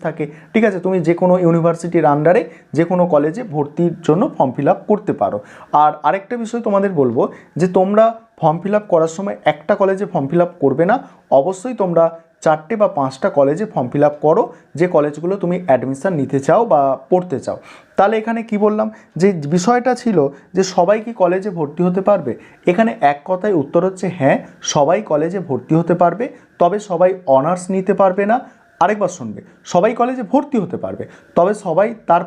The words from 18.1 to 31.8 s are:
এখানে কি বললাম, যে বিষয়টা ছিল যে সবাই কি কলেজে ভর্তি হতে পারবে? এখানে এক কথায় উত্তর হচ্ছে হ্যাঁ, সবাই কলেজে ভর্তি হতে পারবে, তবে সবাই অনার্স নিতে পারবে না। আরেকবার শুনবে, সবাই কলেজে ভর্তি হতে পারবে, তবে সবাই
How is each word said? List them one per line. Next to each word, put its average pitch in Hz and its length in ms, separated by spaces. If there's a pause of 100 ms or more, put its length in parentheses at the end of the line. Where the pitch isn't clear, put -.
এখানে 226 280
কি 208 160
বললাম, 214 240 (320)
যে 190 80 (260)
বিষয়টা 240 380 (100)
ছিল 208 160 (380)
যে 190 60 (120)
সবাই 196 300
কি 233 80 (100)
কলেজে 190 360
ভর্তি 147 280
হতে 185 220
পারবে? 165 240 (380)
এখানে 220 200 (220)
এক 143 60 (120)
কথায় 185 320
উত্তর 170 260
হচ্ছে 190 180 (120)
হ্যাঁ, 139 200 (360)
সবাই 156 240 (120)
কলেজে 165 380
ভর্তি 131 320
হতে 170 220
পারবে, 175 220 (360)
তবে 175 180 (120)
সবাই 180 200 (260)
অনার্স 170 260 (120)
নিতে 190 260
পারবে 190 320
না। 240 40 (480)
আরেকবার 202 340
শুনবে, 110 220 (320)
সবাই 196 280
কলেজে 247 320
ভর্তি 285 300
হতে - 220
পারবে, 101 200 (320)
তবে 180 160 (120)
সবাই 185 240 (200)